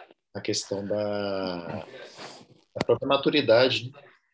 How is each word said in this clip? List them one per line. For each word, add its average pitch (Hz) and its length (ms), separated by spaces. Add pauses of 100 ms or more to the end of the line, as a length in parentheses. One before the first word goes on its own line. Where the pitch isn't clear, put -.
(320)
a 101 80
questão 101 460
da, 95 1000 (880)
da - 120
própria 123 200
maturidade, 127 840
né, - 100 (340)